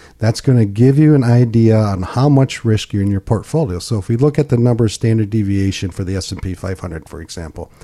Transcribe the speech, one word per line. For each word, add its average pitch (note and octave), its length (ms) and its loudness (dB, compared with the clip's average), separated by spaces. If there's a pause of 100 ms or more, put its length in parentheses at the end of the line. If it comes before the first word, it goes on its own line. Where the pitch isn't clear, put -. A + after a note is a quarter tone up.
(180)
That's A2 240 -2
gonna B2 240 4
give A#2+ 320 2
you D3+ 160 6
an C3+ 100 4
idea A2+ 540 4
on G2+ 240 0
how B2 280 0
much C3+ 360 2
risk G#2+ 280 -2
you're G2+ 100 0
in G2+ 80 0
your G2 80 -2
portfolio. A2 600 -4
So G#2+ 200 -6
if F#2 80 -8
we A#2 80 0
look C#3+ 240 2
at C#3+ 100 0
the B2+ 80 0
number A#2+ 280 2
of G#2+ 80 0
standard A2+ 360 -2
deviation G2 640 -2
for G2 140 -8
the F#2+ 100 -6
S F#2 160 -8
and F#2 100 -10
P F#2 140 -6
five F#2 240 -10
hundred, E2 300 -14
for D#2+ 120 -16
example, E2 500 -14 (120)